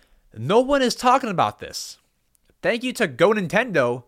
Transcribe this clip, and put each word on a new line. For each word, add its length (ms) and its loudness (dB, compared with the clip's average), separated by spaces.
no 260 2
one 220 2
is 120 0
talking 360 2
about 280 -2
this. 400 -14
Thank 200 -2
you 120 -6
to 120 -2
Go 240 2
Nintendo 760 0